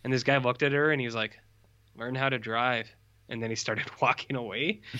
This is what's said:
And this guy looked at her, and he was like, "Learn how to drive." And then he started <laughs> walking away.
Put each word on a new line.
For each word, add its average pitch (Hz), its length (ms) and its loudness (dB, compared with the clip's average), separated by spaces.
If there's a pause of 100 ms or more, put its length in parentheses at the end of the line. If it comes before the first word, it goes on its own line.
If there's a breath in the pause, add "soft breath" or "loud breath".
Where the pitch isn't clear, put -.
And 127 80 0
this 127 100 2
guy 139 140 6
looked 123 260 2
at 143 100 4
her, 147 200 4
and 143 80 0
he 123 60 -2
was 117 80 -4
like, 110 240 -4 (580)
"Learn 120 180 -6
how 131 140 2
to 131 100 0
drive." 113 500 0 (420)
And 113 120 -6
then 113 60 -2
he 113 80 -2
started 107 380 -4
<laughs> - 80 -4
walking 131 340 0
away. 123 460 -4 (180 loud breath)